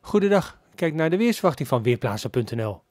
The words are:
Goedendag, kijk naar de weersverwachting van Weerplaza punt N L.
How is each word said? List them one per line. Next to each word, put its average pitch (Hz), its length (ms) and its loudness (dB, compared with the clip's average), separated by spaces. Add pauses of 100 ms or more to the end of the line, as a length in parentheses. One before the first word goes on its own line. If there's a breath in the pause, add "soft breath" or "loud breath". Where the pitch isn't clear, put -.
(160)
Goedendag, 196 420 2 (160)
kijk 165 200 -2
naar 160 160 2
de 180 60 2
weersverwachting 190 520 0
van 120 140 2
Weerplaza 113 460 -2
punt 117 260 -2
N 113 80 -2
L. 104 280 -6